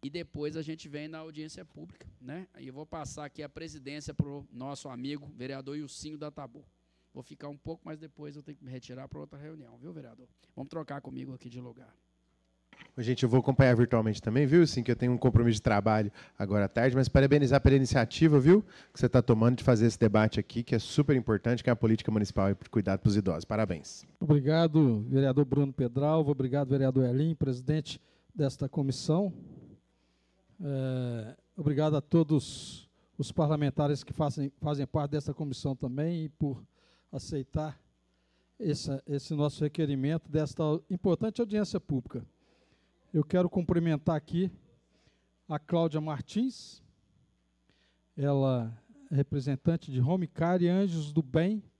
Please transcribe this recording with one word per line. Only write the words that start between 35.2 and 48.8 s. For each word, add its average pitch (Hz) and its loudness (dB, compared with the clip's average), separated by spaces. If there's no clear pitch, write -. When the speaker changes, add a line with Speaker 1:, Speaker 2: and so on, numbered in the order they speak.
Speaker 3:
comissão 139 -6
também 151 -4
e 156 -8
por 139 -4
aceitar 151 -8
esse, 156 -4
esse 143 -6
nosso 147 0
requerimento 147 -2
desta 156 -2
importante 196 0
audiência 208 -2
pública. 127 -6
Eu 156 2
quero 180 2
cumprimentar 170 0
aqui 175 -2
a 151 -6
Cláudia 160 0
Martins, 156 -6
ela 135 0